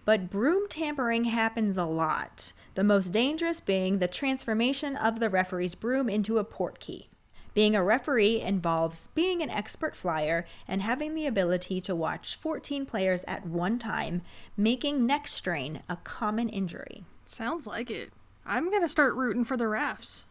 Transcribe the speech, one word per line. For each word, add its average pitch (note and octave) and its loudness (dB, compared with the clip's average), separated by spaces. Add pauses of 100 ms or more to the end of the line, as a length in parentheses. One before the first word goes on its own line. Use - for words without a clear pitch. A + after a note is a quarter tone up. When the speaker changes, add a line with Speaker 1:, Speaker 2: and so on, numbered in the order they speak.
Speaker 1:
but G3+ 2
broom E4 2
tampering C4+ 0
happens A3+ 2
a F3+ 2
lot, D#3+ -2 (240)
the F#3+ 2
most G3+ 4
dangerous D#4 0
being F#3+ 2
the F3+ 2
transformation C4 0
of A3+ 0
the A3+ 2
referee's F#3 0
broom B3+ 0
into G#3+ 2
a G3+ 2
portkey. - -6 (460)
Being G#3+ 6
a G3 4
referee A3+ 4
involves E3 0
being F4 0
an D4 -2
expert - -4
flyer D#3+ 0 (220)
and F#3+ 0
having C#4 0
the D#4 -2
ability F#3 0
to F3+ -2
watch D#3+ -4
fourteen C#4+ -4
players F#3 0
at - -6
one F3 0
time, F3 -2 (340)
making B3+ 2
neck C#4 0
strain D3+ -4
a F3 -4
common A3 -2
injury. - -6 (220)
Speaker 2:
Sounds B3 -6
like A#3 -6
it. D3 -8 (340)
I'm C#4 -2
gonna F#4+ 4
start C4+ 4
rooting A#3+ 0
for B3+ -2
the A3+ 0
refs A3 -4